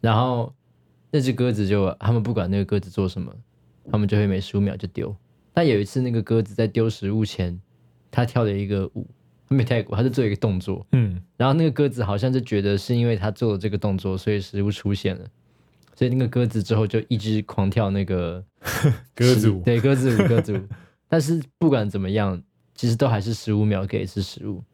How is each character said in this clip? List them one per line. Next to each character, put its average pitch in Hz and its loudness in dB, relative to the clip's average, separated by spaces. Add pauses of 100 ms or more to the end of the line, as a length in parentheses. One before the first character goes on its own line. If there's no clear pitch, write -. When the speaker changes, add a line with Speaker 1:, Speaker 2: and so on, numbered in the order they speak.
Speaker 1:
然 113 2
后 123 0 (580)
那 151 0
只 131 0
鸽 123 0
子 104 -2
就， 98 2
他 - 0
们 117 2
不 113 -4
管 95 -2
那 98 0
个 98 0
鸽 101 -2
子 92 -10
做 95 -2
什 92 -6
么， 60 -10 (580)
他 107 0
们 104 2
就 104 2
会 104 4
每 95 0
十 - -4
五 101 2
秒 101 0
就 - -10
丢。 - -8 (380)
但 170 2
有 113 4
一 101 0
次 117 -4
那 123 -2
个 113 0
鸽 113 2
子 104 -4
在 113 0
丢 113 0
食 101 -6
物 107 0
前， 90 -4 (520)
它 123 2
跳 120 0
了 104 0
一 98 -2
个 98 0
舞， - -10 (420)
它 135 0
没 127 2
跳 117 0
过， - -8
它 117 2
就 131 2
做 120 0
一 107 2
个 101 -2
动 101 -2
作。 92 -8
Speaker 2:
嗯。 101 0 (140)
Speaker 1:
然 123 2
后 135 4
那 165 2
个 156 2
鸽 143 2
子 120 -4
好 101 -2
像 127 0
就 127 2
觉 107 -2
得 101 2
是 120 -2
因 120 2
为 117 2
它 104 -2
做 110 0
了 98 -2
这 101 -2
个 101 -4
动 95 0
作， 95 -2
所 107 -2
以 104 0
食 98 -6
物 101 0
出 101 -2
现 95 -4
了。 92 -14 (720)
所 127 0
以 120 0
那 131 0
个 127 2
鸽 123 0
子 110 -2
之 110 0
后 107 4
就 107 0
一 120 0
直 107 -2
狂 98 -2
跳 101 0
那 98 0
个 90 -4 (320)
Speaker 2:
<laughs> - 0
鸽 123 6
子 110 4
舞。 95 0
Speaker 1:
对， 117 2
鸽 139 4
子 127 2
舞， 104 4
鸽 113 4
子 101 -2
舞。 92 -4 (220)
Speaker 2:
<laughs> - -20
Speaker 1:
但 165 2
是 156 0 (160)
不 165 4
管 110 2
怎 98 -4
么 95 -2
样， 98 0 (340)
其 123 0
实 117 2
都 135 2
还 113 2
是 104 -4
十 107 -4
五 104 2
秒 98 0
给 101 -4
一 - -6
次 98 -6
食 - -8
物。 95 -8 (120)